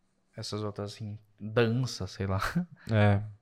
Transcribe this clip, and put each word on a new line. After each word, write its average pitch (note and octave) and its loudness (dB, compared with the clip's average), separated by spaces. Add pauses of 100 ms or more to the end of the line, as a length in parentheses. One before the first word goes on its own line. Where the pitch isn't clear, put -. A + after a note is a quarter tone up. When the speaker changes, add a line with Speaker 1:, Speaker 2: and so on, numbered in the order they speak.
(380)
Speaker 1:
essas G#2+ -6
outras, G#2 -6
assim, G#2+ -8 (220)
dança, A2+ 0
sei G2 -4
lá. F#2+ 0
<laughs> - -4
Speaker 2:
É. G#2 6 (200)